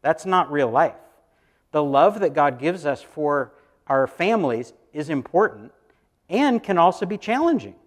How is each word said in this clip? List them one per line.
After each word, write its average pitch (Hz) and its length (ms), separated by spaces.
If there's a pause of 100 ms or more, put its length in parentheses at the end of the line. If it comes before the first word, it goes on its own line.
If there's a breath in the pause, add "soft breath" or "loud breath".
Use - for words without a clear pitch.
That's 160 240
not 180 260
real 143 180
life. 135 260 (760)
The 151 120
love 147 380
that 160 120
God 143 240
gives 160 280
us 143 160
for 147 520 (340 soft breath)
our 135 200
families 165 680 (180)
is 151 180
important 156 640 (580)
and 240 340
can 190 160
also 180 260
be 196 120
challenging. 247 580 (120)